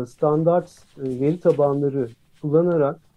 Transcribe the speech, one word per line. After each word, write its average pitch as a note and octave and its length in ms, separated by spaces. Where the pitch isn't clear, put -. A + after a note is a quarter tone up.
standart, D#3+ 800
e, C3 220
veri D#3+ 200
tabanları C#3 680
kullanarak, D#3 580